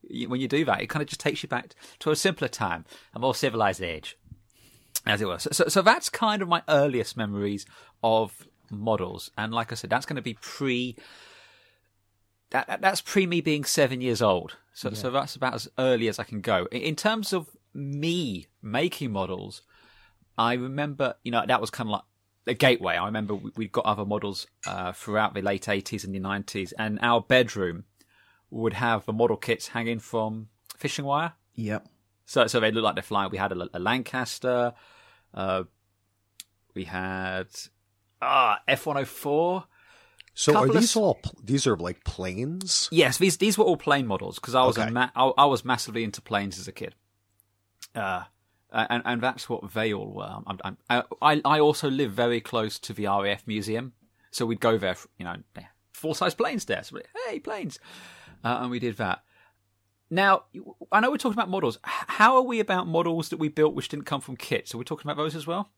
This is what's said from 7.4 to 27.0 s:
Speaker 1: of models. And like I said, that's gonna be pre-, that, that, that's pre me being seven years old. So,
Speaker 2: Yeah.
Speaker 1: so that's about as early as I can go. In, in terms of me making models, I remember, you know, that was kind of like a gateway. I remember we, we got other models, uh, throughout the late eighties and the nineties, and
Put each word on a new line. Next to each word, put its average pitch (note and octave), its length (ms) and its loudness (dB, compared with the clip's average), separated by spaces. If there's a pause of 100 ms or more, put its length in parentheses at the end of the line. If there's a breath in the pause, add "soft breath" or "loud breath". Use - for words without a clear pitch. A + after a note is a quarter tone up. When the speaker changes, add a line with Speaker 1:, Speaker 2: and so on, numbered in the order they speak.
Speaker 1:
of A2 440 2 (240)
models. G2+ 680 -2
And A2 160 -4
like A2+ 180 -2
I A#2 40 -8
said, - 140 -10
that's A#2 160 0
gonna C#3 160 -6
be A#2 200 -8
pre-, B2 560 -4 (1500 loud breath)
that, - 180 -2
that, - 140 -6
that's F#3+ 200 2
pre F#3+ 260 0
me E3+ 140 0
being D3 240 0
seven C3 360 2
years B2 200 2
old. F#2 360 2 (160)
So, - 160 -8
Speaker 2:
Yeah. A2 60 -6
Speaker 1:
so B2 160 -4
that's C3+ 240 -2
about B2+ 200 -2
as G#2+ 120 -8 (100)
early B2 300 2
as G#2 120 -4
I A#2 40 -6
can G#2+ 160 -8
go. F#2 320 2
In, B2 100 -4
in D#3 140 -2
terms G#3+ 380 -2
of E3+ 160 -4 (240)
me C#3+ 760 -4 (140)
making C3+ 500 -4
models, F#2+ 520 -6 (720 soft breath)
I A#2 160 2
remember, C3+ 680 -4
you A#2+ 80 -6
know, A#2 140 2
that B2+ 140 4
was G#2+ 120 -2
kind A2+ 180 -6
of - 20 -2
like G2+ 120 -4 (420)
a B2 80 -2
gateway. G#2 420 4
I F2 100 0
remember G#2+ 280 -4
we, G#2 220 -8
we A2 120 -6
got - 180 -2
other G#2 200 2
models, G2+ 420 -4 (180)
uh, F#2 280 -6
throughout G#2+ 400 0
the G2+ 80 -6
late G2 260 -2
eighties G2+ 380 -4
and F#2+ 80 -8
the G2 60 -6
nineties, G2 540 -6
and G#2+ 280 -4